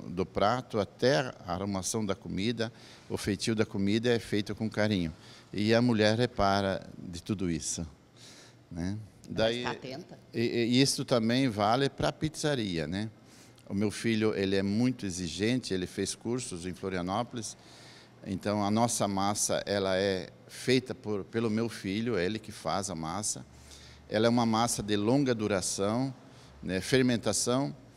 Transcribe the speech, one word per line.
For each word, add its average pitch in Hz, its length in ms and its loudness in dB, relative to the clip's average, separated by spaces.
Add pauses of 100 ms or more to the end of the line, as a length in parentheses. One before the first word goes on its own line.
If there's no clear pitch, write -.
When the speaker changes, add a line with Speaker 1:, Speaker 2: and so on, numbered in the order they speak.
Speaker 1:
do 87 180 -2
prato 110 540 0
até 123 400 2 (260)
a 90 80 -4
arrumação 98 500 -4
da 95 120 -2
comida, 110 580 -4 (340)
o 101 100 -6
feitio 107 360 0
da 110 120 2
comida 107 440 0
é 120 80 4
feito 104 380 -2
com 110 120 -4
carinho. 101 460 0 (400)
E 107 220 4
a 117 60 6
mulher 110 360 4
repara 101 800 2
de 87 240 -12
tudo 95 300 -2
isso, 80 340 -4 (840)
né? 87 260 -4 (300)
Speaker 2:
Ela - 80 -10
Speaker 1:
Daí, 113 240 2
Speaker 2:
está 123 120 -4
atenta. 139 480 -12 (140)
Speaker 1:
e, 113 80 0
e 120 400 2
isso 139 240 2
também 123 440 2
vale 110 380 2
pra 147 240 -2
pizzaria, 120 760 -2
né? 104 240 -4 (580)
O 104 60 -6
meu 101 160 0
filho, 110 420 0
ele 98 220 2
é 98 80 2
muito 113 420 0
exigente, 92 680 -2
ele 92 140 -2
fez - 300 -4
cursos 113 500 -6
em 90 80 -6
Florianópolis, 98 840 -4 (680)
então 104 380 -2
a 101 60 2
nossa 113 380 2
massa, 98 580 0
ela 95 320 0
é 95 320 0 (180)
feita 127 460 0
por, 101 320 -6
pelo 113 240 -2
meu 110 180 0
filho, 113 500 -2
é 87 80 2
ele 107 120 -2
que 107 140 -12
faz 92 380 -4
a 90 60 -6
massa. 82 480 -6 (640)
Ela 107 200 4
é - 20 8
uma 120 160 4
massa 113 380 2
de 104 120 0
longa 123 380 4
duração, 107 800 0 (480)
né, 90 200 -2
fermentação, 127 920 2 (220)